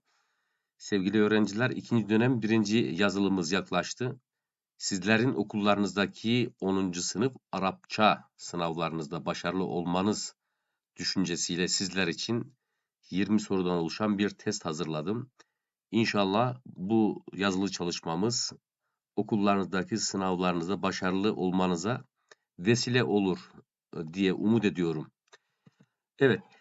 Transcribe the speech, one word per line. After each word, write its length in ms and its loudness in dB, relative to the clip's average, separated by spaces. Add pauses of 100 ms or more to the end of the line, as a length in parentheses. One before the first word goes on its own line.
(800)
Sevgili 420 0
öğrenciler, 500 2
ikinci 380 0
dönem 340 4
birinci 340 2
yazılımız 760 0
yaklaştı. 680 -2 (580)
Sizlerin 560 0
okullarınızdaki 1160 0 (100)
onuncu 420 -2
sınıf 300 -2 (200)
Arapça 720 0 (120)
sınavlarınızda 920 -4
başarılı 380 -2
olmanız 680 -2 (640)
düşüncesiyle 720 -2
sizler 400 -2
için 460 -4 (560)
yirmi 300 2
sorudan 360 0
oluşan 420 -2
bir 120 0
test 340 -8
hazırladım. 680 -4 (600)
İnşallah 760 0
bu 680 0
yazılı 380 0
çalışmamız 840 -2 (640)
okullarınızdaki 840 0
sınavlarınızda 840 0
başarılı 520 0
olmanıza 680 0 (540)
vesile 460 2
olur, 460 0 (460)
e, 20 -6 (140)
diye 200 2
umut 320 2
ediyorum. 460 0 (1080)
Evet, 220 6 (200)